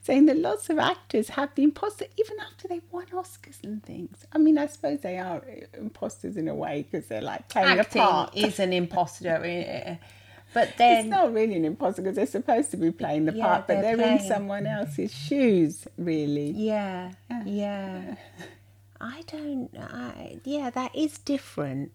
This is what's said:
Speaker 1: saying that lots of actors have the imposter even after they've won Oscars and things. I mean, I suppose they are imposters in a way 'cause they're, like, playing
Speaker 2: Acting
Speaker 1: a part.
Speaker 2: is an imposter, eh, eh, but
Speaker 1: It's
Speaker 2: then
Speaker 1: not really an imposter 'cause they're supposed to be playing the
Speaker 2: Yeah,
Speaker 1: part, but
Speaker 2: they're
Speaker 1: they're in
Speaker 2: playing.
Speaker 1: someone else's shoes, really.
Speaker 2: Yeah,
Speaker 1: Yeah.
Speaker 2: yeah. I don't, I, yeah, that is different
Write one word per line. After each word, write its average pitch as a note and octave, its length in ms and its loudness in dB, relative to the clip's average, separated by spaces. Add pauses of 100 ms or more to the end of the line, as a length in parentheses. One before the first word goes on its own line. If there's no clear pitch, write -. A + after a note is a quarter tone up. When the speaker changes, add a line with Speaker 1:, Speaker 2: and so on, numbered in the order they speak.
Speaker 1:
saying C#4 240 8
that D4 120 6
lots F#4+ 320 -2
of D#4 100 2
actors - 500 0
have C#4+ 260 -4
the C4+ 80 2
imposter F4 420 0 (120)
even G#4+ 240 -2
after - 260 -14
they've F4 240 -6
won F4+ 160 -8
Oscars F4+ 560 -12
and G#3 180 -10
things. - 520 -14
I D#4 40 0
mean, D#4 200 8
I D4 100 0
suppose D4 320 -4
they F3+ 180 -6
are F3+ 240 -6 (340)
imposters - 600 -8
in D#3+ 140 -4
a D3 40 -6
way D3 380 -6
'cause D#3 160 -6
they're, A2 140 -6
like, - 260 -8
playing F#3+ 320 4
Speaker 2:
Acting A3 220 2
Speaker 1:
a A3 40 8
part. D#3+ 320 2
Speaker 2:
is G#3 220 0
an F#3 140 2
imposter, F3 720 -2
eh, F3 200 -4
eh, - 300 -8 (580)
but A#3 140 4
Speaker 1:
It's - 100 -12
Speaker 2:
then A#3 320 6
Speaker 1:
not F4 240 4
really A3 220 2
an E3 100 2
imposter F#3 380 -2
'cause F#3+ 120 -2
they're G3+ 120 2
supposed - 440 0
to - 60 -6
be E3 140 2
playing D3+ 340 0
the E3+ 80 2
Speaker 2:
Yeah, A3 140 -2
Speaker 1:
part, F#3 200 2
but G3 140 4
Speaker 2:
they're A3 140 2
Speaker 1:
they're A3+ 160 4
in B3+ 60 6
Speaker 2:
playing. D4+ 140 0
Speaker 1:
someone G3+ 360 -2
else's G#3 480 -4
shoes, G3+ 720 2 (100)
really. D3 540 -2
Speaker 2:
Yeah, G3 640 -4 (180)
Speaker 1:
Yeah. A#3 140 -8
Speaker 2:
yeah. G3 720 -6 (840)
I C#4 260 -12
don't, D4 500 -8
I, - 680 -14
yeah, C#4 240 -4
that B3+ 260 -6
is D4+ 220 -2
different C#3+ 760 -4